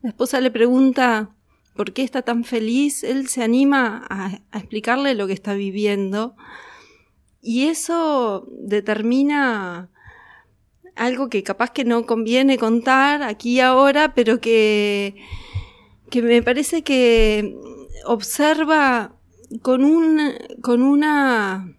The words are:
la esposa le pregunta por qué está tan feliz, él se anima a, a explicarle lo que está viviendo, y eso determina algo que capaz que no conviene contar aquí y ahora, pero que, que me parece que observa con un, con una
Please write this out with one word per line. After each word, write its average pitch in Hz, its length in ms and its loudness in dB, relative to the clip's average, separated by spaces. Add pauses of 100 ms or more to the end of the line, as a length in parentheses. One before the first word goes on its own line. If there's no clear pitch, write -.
la 254 80 -8
esposa 254 320 -4
le 254 100 0
pregunta 247 840 2 (420)
por 202 160 -6
qué 262 100 -6
está 254 200 -6
tan 233 220 -4
feliz, 247 600 -2
él 262 240 -4
se 247 140 -4
anima 247 680 0
a, 190 300 -8 (100)
a - 80 -8
explicarle 233 560 -4
lo 202 120 -4
que 190 60 -4
está 196 220 -6
viviendo, 202 800 -4 (1040)
y 247 280 -2
eso 302 760 -2 (120)
determina 214 1300 -2 (1080)
algo 254 340 -4
que 202 120 -2
capaz 226 280 -6
que 277 140 -4
no 233 200 0
conviene 233 540 2
contar 262 640 2
aquí 240 320 -4
y 262 60 2
ahora, 277 540 4
pero 233 260 2
que, 208 760 0 (960)
que 247 100 0
me 233 220 4
parece 285 400 -2
que 226 720 2 (480)
observa 285 1120 0 (460)
con 254 220 2
un, 320 360 4 (400)
con 240 220 2
una 262 960 0